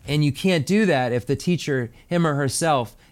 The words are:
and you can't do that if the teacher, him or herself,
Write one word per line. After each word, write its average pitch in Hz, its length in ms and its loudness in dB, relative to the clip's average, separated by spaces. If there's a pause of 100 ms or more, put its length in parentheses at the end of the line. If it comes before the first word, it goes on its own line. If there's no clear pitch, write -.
and 151 160 0
you 147 80 2
can't 165 340 0
do 208 200 2
that 131 260 2
if 120 140 -2
the 139 100 0
teacher, 127 560 -2 (160)
him 170 180 0
or 147 100 2
herself, 139 600 -2 (160)